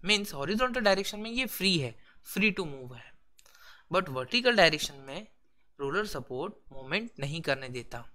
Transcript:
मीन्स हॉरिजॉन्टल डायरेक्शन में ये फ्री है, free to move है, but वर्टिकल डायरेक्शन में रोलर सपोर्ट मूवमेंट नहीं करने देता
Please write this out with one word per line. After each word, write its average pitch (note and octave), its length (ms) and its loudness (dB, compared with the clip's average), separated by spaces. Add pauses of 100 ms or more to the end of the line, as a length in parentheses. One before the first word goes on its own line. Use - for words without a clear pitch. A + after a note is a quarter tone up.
मीन्स G3+ 280 2
हॉरिजॉन्टल A3 480 0
डायरेक्शन G3+ 380 2
में A3 100 -6
ये B3 160 -2
फ्री F#3 320 2
है, B2+ 180 -2 (380)
free G3+ 240 4
to F#3+ 80 -2
move C3 300 -10
है, - 160 -20 (800)
but F#3 160 2
वर्टिकल A#3 460 2
डायरेक्शन D#3 400 6 (120)
में E3+ 200 -10 (520)
रोलर D3+ 260 0
सपोर्ट D3+ 480 -6 (180)
मूवमेंट D3 480 -4
नहीं C#3+ 220 -4
करने C3+ 280 -2
देता A#2+ 460 -8